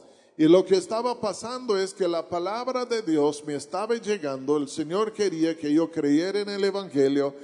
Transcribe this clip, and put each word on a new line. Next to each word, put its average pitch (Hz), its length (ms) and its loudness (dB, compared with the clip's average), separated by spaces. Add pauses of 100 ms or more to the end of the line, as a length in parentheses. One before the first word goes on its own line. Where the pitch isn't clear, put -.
(380)
Y 156 80 4
lo 180 200 8
que 190 100 2
estaba 233 440 -2
pasando 220 580 -4
es 190 160 -2
que 185 140 -2
la 165 220 -4
palabra 233 560 -4
de 226 160 -4
Dios 151 440 0
me 147 100 -6
estaba 208 400 -4
llegando. 151 600 -2
El 143 140 -2
Señor 180 420 -2
quería 165 460 0
que 147 160 -2
yo 160 180 4
creyera 160 480 2
en 208 100 -4
el 202 140 -4
evangelio 143 800 2